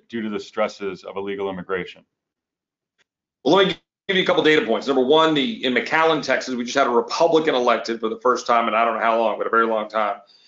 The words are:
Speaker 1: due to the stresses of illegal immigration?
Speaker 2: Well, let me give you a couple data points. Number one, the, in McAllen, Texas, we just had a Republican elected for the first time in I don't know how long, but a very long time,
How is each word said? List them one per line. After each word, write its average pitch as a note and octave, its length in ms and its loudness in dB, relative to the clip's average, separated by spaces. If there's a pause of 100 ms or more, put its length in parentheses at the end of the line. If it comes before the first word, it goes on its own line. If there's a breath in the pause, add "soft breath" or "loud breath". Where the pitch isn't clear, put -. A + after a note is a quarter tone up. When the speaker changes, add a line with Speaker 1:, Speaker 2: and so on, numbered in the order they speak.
Speaker 1:
due A#2 120 -8
to G#2+ 80 -6
the G2+ 100 -6
stresses G2 640 -6
of F#2+ 120 -14
illegal G2 340 -6
immigration? F2+ 540 -8 (1400)
Speaker 2:
Well, D3 120 4
let F#3+ 120 6
me E3+ 100 -4 (300)
give F#3+ 100 -2
you F#3 60 2
a - 20 -8
couple D#3+ 180 2
data D#3 220 4
points. A2 220 -2
Number C3 160 2
one, D#3 300 4
the, A#2+ 320 -2
in B2+ 80 0
McAllen, D3+ 480 0
Texas, B2+ 320 -4
we B2 100 -4
just A#2+ 140 -6
had C3+ 100 2
a A#2+ 40 -2
Republican D#3 640 2
elected A#2 440 0
for A2+ 80 -4
the A2 120 -8
first B2 260 0
time A#2 220 2
in G#2+ 60 -4
I A2+ 120 2
don't A2+ 100 0
know G#2+ 60 -4
how A2+ 180 2
long, G#2+ 180 0
but G2+ 100 -4
a - 20 -8
very A#2 160 2
long A2 240 -2
time, G#2 280 -2 (300 soft breath)